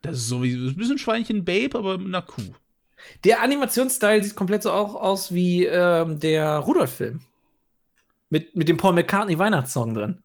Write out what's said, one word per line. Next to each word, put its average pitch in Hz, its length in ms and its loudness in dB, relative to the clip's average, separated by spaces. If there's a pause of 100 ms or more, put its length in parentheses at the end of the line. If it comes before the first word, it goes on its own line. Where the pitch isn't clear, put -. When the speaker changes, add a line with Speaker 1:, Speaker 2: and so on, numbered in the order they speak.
Speaker 1:
das 147 140 -6
ist 113 100 -6
so 123 160 -2
wie, 127 120 0
das 123 100 -6
ist 131 80 -2
ein 156 40 -8
bisschen 240 200 -2
Schweinchen 220 480 -2
Babe, 233 320 0
aber 190 200 -2
mit 190 100 -8
einer 185 140 -4
Kuh. - 320 -14 (720)
Speaker 2:
Der 226 180 6
Animationsstyle 254 800 2
sieht 202 120 -8
komplett 208 280 -2
so 202 80 0
auch 202 240 -2
aus 190 380 -2
wie, 180 320 2
ähm, 165 540 2
der 156 400 2
Rudolph-Film. 143 640 0 (1080)
Mit, 156 280 -4
mit 156 100 0
dem 165 100 4
Paul 190 160 4
McCartney-Weihnachtssong 170 1000 0
drin. 110 320 -6